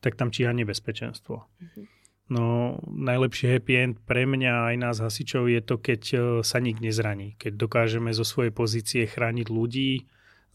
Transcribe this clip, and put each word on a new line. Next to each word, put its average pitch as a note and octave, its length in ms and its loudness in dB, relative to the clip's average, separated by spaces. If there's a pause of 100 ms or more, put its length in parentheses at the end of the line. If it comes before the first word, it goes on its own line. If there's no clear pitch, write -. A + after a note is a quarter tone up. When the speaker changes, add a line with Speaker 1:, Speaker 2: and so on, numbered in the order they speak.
Speaker 1:
tak A#2 160 -2
tam A#2+ 160 0
číha B2 160 0
nebezpečenstvo. A2+ 960 -6 (160)
Speaker 2:
Mhm. F3 200 -18 (520)
Speaker 1:
No, A#2+ 540 0
najlepší B2 640 0
happy B2+ 240 2
end B2+ 260 2
pre B2 240 0
mňa B2 480 2
aj - 60 0
nás A#2+ 180 0
hasičov A2+ 480 -2
je A#2+ 160 4
to, A#2+ 160 0
keď, A2+ 320 0
e, C3 80 2 (240)
sa - 160 0
nik A#2 240 0
nezraní, G#2+ 560 -2
keď G#2+ 160 -6
dokážeme A2+ 560 2
zo A2+ 160 0
svojej A#2+ 240 0
pozície A2+ 560 0
chrániť A2+ 480 -2
ľudí, B2+ 560 0 (460)